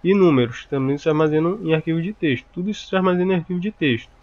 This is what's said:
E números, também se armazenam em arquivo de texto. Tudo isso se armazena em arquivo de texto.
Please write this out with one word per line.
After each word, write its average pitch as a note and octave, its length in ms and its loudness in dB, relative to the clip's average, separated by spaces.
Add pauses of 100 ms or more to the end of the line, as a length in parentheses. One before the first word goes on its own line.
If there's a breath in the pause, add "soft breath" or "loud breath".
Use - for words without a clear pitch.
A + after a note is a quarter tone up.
E F#3 100 4
números, C#3 520 4
também C#3 300 -2
se C#3+ 120 -2
armazenam D#3 540 2
em D#3+ 120 0
arquivo D#3+ 260 -2
de F#3 120 -6
texto. C#3 400 -2
Tudo F#3 180 -6
isso - 160 -10
se - 80 -8
armazena F#3 380 0
em F#3 40 2
arquivo F3+ 220 -4
de G3+ 140 -6
texto. B2+ 380 -2 (120)